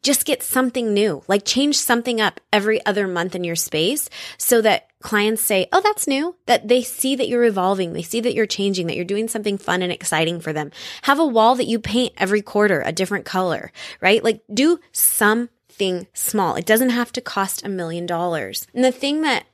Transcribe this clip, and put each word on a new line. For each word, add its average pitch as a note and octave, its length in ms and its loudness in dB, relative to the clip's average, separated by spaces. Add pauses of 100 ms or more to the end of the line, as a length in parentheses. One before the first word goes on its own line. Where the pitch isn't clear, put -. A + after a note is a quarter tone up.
Just - 220 2
get - 180 -2
something B3 500 0
new. G3+ 340 0
Like, G3+ 160 2
change C#4+ 320 0
something A#3 460 0
up G3+ 180 0 (140)
every G#3+ 320 2
other G3+ 220 0
month F3 260 -2
in F3+ 100 -4
your E3+ 120 -4
space E3+ 560 -2 (260)
so A#3 240 2
that G#3+ 280 2 (120)
clients G#3+ 400 0
say, F#3+ 300 2
"Oh, F#4+ 100 4
that's G#4 260 -2
new," D4 280 -2 (100)
that A3 220 2
they B3 160 4
see C4 320 -2
that C4 120 -2
you're A#3+ 180 2
evolving. F#3+ 480 2
They E3 100 -6
see A3+ 160 -4
that A3+ 160 0
you're A3 100 2
changing, G3 400 -2
that E3 100 -4
you're F3 80 -4
doing G3+ 240 -2
something G#3 300 -4
fun F3+ 240 -2
and F3+ 100 -2
exciting E3 480 -2
for D#3+ 140 -6
them. D3 160 -4 (320)
Have C#4+ 160 2
a E4 80 4
wall A#3 300 4
that B3 100 0
you A3+ 140 0
paint A3 380 0
every G3+ 260 0
quarter, G3+ 420 2
a - 60 -4
different F#3 340 -4
color, F#3 460 -2 (300)
right? G3+ 220 4
Like, A3+ 180 0 (120)
do D4+ 260 4 (120)
something G#3 1200 0
small. F#3+ 400 -2
It - 140 -4
doesn't A#3+ 240 2
have A#3+ 220 -2
to B3 80 -6
cost - 440 -6
a G3+ 40 -6
million F3 360 -6
dollars. E3+ 680 -4
And B3 80 2
the B3+ 80 6
thing C#4+ 320 -2
that C#4 300 -2